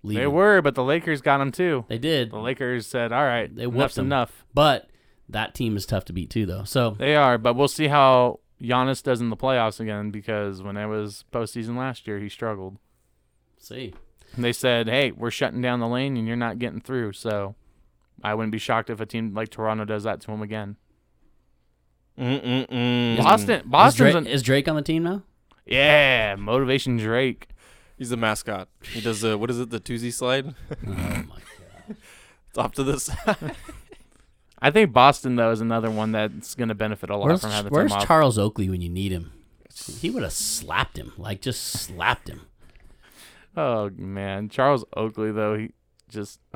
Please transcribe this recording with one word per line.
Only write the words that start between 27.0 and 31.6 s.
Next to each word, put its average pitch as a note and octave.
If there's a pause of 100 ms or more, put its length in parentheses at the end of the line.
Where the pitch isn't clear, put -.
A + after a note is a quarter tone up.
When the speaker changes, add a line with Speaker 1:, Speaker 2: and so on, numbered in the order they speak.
Speaker 3:
He's A#2+
the B2
mascot. G#2+ (240)
He A#2
does G#2+
the, A2
what A#2
is A#2+
it, B2
the A#2
twosie A#2+
slide? C3 (140)
<laughs> -
Speaker 2:
Oh, G2+
my -
God. - (520)